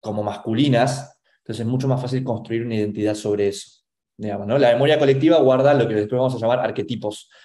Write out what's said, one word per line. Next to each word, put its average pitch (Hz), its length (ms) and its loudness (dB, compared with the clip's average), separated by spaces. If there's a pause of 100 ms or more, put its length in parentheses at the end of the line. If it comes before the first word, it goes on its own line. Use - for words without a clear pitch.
como 104 200 -6
masculinas, 117 960 -2 (200)
entonces 110 280 -10
es 117 60 -2
mucho 131 160 -2
más 131 140 0
fácil 127 240 -4
construir 117 400 -6
una 117 100 -6
identidad 104 380 -2
sobre 104 340 -2
eso, - 360 -8 (340)
digamos, 101 280 -8
¿no? 113 120 0
La 123 160 6
memoria 139 260 4
colectiva 147 400 4
guarda 131 340 4
lo 120 140 2
que 107 60 -4
después 107 240 -2
vamos 127 180 0
a 117 40 -8
llamar 120 200 0
arquetipos. 110 720 -6 (160)